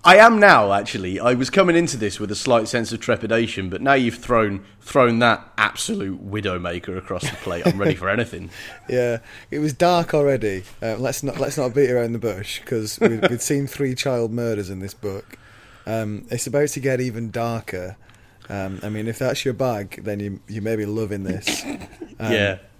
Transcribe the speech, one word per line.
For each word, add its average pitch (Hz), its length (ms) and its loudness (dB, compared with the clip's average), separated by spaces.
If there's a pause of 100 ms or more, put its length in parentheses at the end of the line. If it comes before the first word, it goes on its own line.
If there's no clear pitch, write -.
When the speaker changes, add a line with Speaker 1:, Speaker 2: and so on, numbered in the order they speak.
Speaker 1:
I 185 140 12
am 220 200 10
now, 123 360 8
actually. 98 440 -2
I 123 140 2
was 127 160 0
coming 180 260 4
into 165 220 2
this 104 240 -4
with 101 100 -6
a 104 60 -4
slight 117 320 2
sense 113 240 -2
of 113 80 -8
trepidation, 107 720 -2
but 92 100 -6
now 139 140 4
you've 120 240 0
thrown, 107 460 0 (180)
thrown 120 380 4
that 117 380 2
absolute 104 720 -4
widowmaker 90 680 -4
across 92 240 -8
the - 140 -6
plate, 85 300 -6
I'm 180 140 0
ready 196 140 2
for 92 160 -2
anything. 98 440 -4
<laughs> - 60 -18 (260)
Speaker 2:
Yeah, 120 340 0 (300)
it 143 100 -4
was 151 120 0
dark 170 400 2
already. 117 500 2 (200)
Uh, 110 160 -2
let's 127 240 -4
not, 139 180 -6
let's 135 160 -2
not 123 180 -2
beat 135 160 4
around 117 220 0
the 117 60 -4
bush, 101 480 -6
'cause 110 340 -4
we've, 113 300 4
we've 120 120 -2
seen 143 240 0
three 131 280 -4
child 120 360 0
murders 113 380 -4
in 95 120 -8
this 98 120 -10
book. - 460 -10 (480)
Um, 107 440 -4
it's 120 160 -4
about 143 220 2
to 147 120 -6
get 127 200 0
even 117 300 -4
darker. 107 680 -6 (540)
Um, 95 320 -6
I 107 80 -8
mean, 107 180 -4
if 113 100 -8
that's 127 240 -2
your 131 120 -2
bag, 107 500 -4
then 104 160 -6
you, 101 280 -6
you 107 120 -8
may 110 160 -2
be 107 80 -2
loving 104 400 -4
this. 92 440 -6
Speaker 1:
<laughs> - 520 -14
Speaker 2:
Um, 110 120 -4
Speaker 1:
Yeah. 101 260 2 (220)